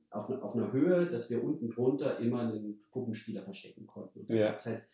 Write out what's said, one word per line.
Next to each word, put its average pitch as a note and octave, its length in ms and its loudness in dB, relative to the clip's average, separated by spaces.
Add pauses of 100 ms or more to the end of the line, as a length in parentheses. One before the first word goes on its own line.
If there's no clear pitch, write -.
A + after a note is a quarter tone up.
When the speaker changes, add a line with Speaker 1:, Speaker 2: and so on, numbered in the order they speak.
(100)
Speaker 1:
auf, G#2 180 -8
ne, C3 120 -4
auf G#2+ 140 -6
einer G#2+ 180 0
Höhe, E3+ 380 6
dass A#2 180 -4
wir A#2 140 0
unten A#2 280 -2
drunter C3 500 2
immer A#2 220 2
einen G#2+ 360 -4 (140)
Puppenspieler A2 500 -6
verstecken - 460 -14
konnten. - 320 -16
Und - 100 -8
da A2+ 40 2
Speaker 2:
Ja. G#2+ 180 6
Speaker 1:
gab's - 140 -8
halt - 280 -6